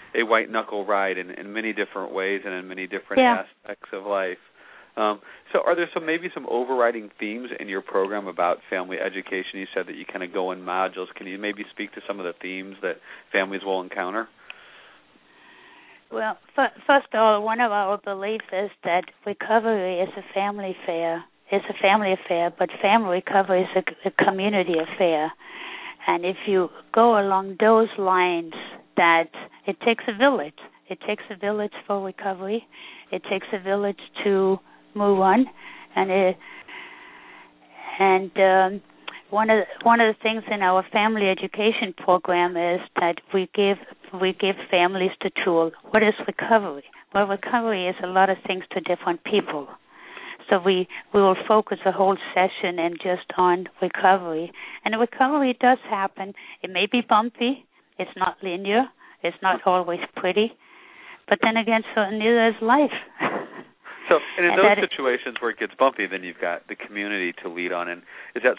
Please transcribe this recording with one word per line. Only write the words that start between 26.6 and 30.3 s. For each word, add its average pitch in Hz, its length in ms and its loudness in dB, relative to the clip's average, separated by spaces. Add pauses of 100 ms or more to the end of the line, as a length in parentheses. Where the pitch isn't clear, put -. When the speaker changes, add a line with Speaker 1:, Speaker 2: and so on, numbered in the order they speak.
Speaker 2:
go 226 260 6
along 196 400 0
those 220 280 6 (100)
lines, 180 560 0 (420)
that 170 320 6 (380)
it 196 180 -4
takes 226 240 0
a 214 80 -4
village. 208 400 2 (320)